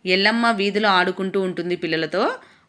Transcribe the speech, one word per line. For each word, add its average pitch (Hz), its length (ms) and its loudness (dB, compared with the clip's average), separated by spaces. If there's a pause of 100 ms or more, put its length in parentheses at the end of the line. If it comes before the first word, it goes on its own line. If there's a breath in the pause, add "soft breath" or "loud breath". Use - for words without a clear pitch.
ఎల్లమ్మ 214 460 2
వీధిలో 202 380 0
ఆడుకుంటూ 190 520 0
ఉంటుంది 175 340 -4
పిల్లలతో. 170 600 -2 (340 loud breath)